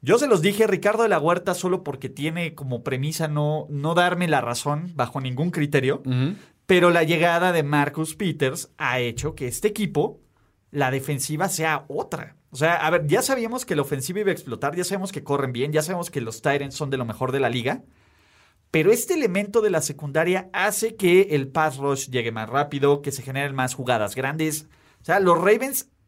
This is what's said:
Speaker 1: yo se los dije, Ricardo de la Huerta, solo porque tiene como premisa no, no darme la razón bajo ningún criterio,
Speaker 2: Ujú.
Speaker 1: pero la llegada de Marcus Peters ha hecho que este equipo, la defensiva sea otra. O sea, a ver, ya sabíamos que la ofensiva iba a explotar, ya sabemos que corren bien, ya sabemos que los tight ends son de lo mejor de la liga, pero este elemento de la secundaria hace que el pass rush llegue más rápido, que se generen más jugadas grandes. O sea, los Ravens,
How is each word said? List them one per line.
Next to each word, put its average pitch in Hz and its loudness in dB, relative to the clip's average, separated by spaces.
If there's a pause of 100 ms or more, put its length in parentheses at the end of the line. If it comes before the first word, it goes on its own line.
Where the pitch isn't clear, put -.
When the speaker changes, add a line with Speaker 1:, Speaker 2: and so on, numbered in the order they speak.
Speaker 1:
yo 165 4
se 285 2
los 208 4
dije, 202 2
Ricardo 202 2
de 220 4
la 180 4
Huerta, 175 0
solo 180 -2
porque 135 -8
tiene 160 -6
como 127 -8
premisa 143 -4
no, 151 -2
no 147 -2
darme 175 2
la 143 4
razón 147 -4
bajo 127 -2
ningún 131 -2
criterio, 147 0
Speaker 2:
Ujú. 131 0 (300)
Speaker 1:
pero 180 6
la 170 4
llegada 170 2
de 160 2
Marcus 143 0
Peters 151 -2
ha 127 0
hecho 123 -4
que 131 -6
este 120 -2
equipo, 190 -2 (520)
la 139 0
defensiva 151 -4
sea 156 -2
otra. - -8 (140)
O - -20
sea, 160 2
a 156 0
ver, 156 2
ya 175 4
sabíamos 247 -2
que 180 -2
la 147 0
ofensiva 143 -4
iba 202 0
a 175 2
explotar, 147 -4
ya 180 -2
sabemos 190 -4
que - -10
corren 135 -2
bien, 131 -2
ya 151 2
sabemos 170 -4
que 147 -4
los 113 -8
tight 143 2
ends 139 -10
son 143 -6
de 135 -2
lo 127 -2
mejor 120 -4
de 135 0
la 127 2
liga, 127 -4 (880)
pero 165 4
este 233 2
elemento 208 0
de 214 2
la 165 2
secundaria 160 -2
hace 208 -2
que 185 6 (100)
el 135 0
pass 151 0
rush 139 -2
llegue 120 -2
más 110 -6
rápido, 143 2
que 143 -6
se - -10
generen 135 -6
más 131 -2
jugadas 117 0
grandes. 151 -4 (340)
O - -20
sea, 180 2
los 175 6
Ravens, 226 2 (180)